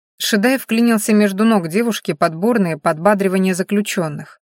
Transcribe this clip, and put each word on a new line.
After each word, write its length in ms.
Шедай 400
вклинился 560
между 320
ног 240
девушки 420
под 240
бурные 420
подбадривания 760
заключенных, 840